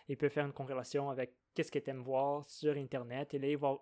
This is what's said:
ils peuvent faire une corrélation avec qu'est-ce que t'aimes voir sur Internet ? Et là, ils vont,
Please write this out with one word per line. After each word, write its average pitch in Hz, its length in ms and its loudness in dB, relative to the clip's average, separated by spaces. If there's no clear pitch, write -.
ils 135 100 -4
peuvent 143 140 4
faire 147 140 0
une 139 80 -6
corrélation 139 560 -2
avec 127 240 -4
qu'est-ce 160 180 0
que 147 80 2
t'aimes 135 240 -6
voir 139 460 2
sur 151 280 2
Internet ? 131 560 -4
Et 143 60 2
là, 135 100 2
ils 147 80 4
vont, 139 240 2